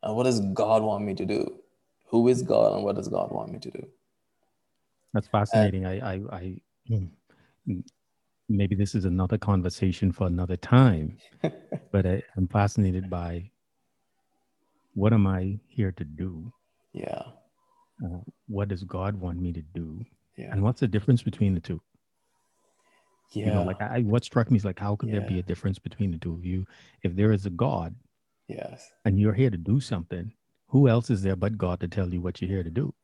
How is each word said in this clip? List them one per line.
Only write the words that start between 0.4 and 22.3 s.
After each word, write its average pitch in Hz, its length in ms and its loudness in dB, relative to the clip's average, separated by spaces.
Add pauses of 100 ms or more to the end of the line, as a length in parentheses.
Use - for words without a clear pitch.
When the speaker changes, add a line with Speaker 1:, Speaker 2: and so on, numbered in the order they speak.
Speaker 1:
want 104 220 0
me 101 100 -2
to 98 100 -4
do? - 360 -4 (460)
Who 117 200 4
is 123 140 4
God 107 340 6
and 101 80 0
what 101 120 0
does 98 120 -6
God 50 240 -2
want 53 200 -6
me - 80 -10
to - 120 -12
do?" - 160 -14 (1300)
Speaker 2:
That's 101 140 -2
Speaker 1:
And - 40 -16
Speaker 2:
fascinating. 101 540 2
I, 95 280 -6
I, 95 80 -6 (100)
I, 92 300 -10 (260)
hmm, 104 180 0 (640)
m-, 92 160 -4 (640)
maybe 101 280 2
this 98 200 0
is 95 100 0
another 92 320 0
conversation 92 760 0
for 92 160 -2
another 90 300 -2
time, 98 600 4 (340)
Speaker 1:
<laughs> - 400 -14
Speaker 2:
but 95 140 2
I, 92 160 0 (160)
I'm 95 100 0
fascinated 95 640 2
by, 87 400 -6 (1400)
"What 104 200 4
am 104 140 6
I 95 400 -2
here 98 260 -2
to 87 120 -10
do?" 85 480 -8 (400)
Speaker 1:
Yeah. - 300 -8 (800)
Speaker 2:
Uh, 87 160 -8 (280)
what 101 220 -4
does 95 140 -6
God 95 360 -4
want 90 220 -6
me 87 120 -4
to 82 80 -8
do? 82 440 -10 (320)
Speaker 1:
Yeah. - 160 -12
Speaker 2:
And 98 100 0
what's 117 160 0
the 131 80 0
difference 107 340 2
between 98 320 0
the 87 60 0
two? 85 220 -8 (1500)